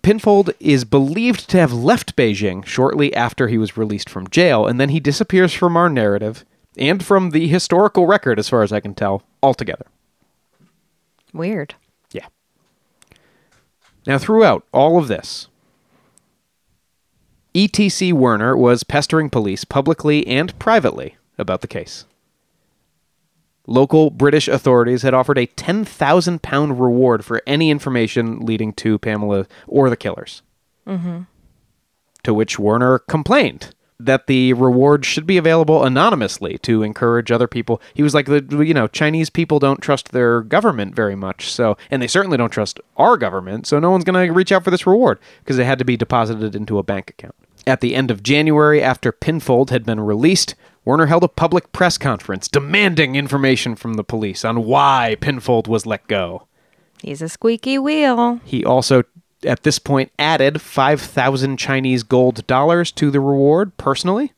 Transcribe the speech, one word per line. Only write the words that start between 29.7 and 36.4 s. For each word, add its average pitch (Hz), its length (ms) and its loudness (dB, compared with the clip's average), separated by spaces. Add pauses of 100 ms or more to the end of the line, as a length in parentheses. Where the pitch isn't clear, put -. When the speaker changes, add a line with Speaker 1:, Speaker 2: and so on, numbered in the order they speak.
Speaker 1:
the 117 60 -2
killers. - 460 -12 (440)
Speaker 2:
Mm-hmm. 175 360 -8 (1000)
Speaker 1:
To 113 120 -2
which 107 240 -2
Werner 120 420 2
complained 165 760 -2 (280)
that 135 260 0
the 127 260 2
reward 131 500 4
should 156 220 -4
be 185 100 2
available 160 480 4
anonymously 131 720 -2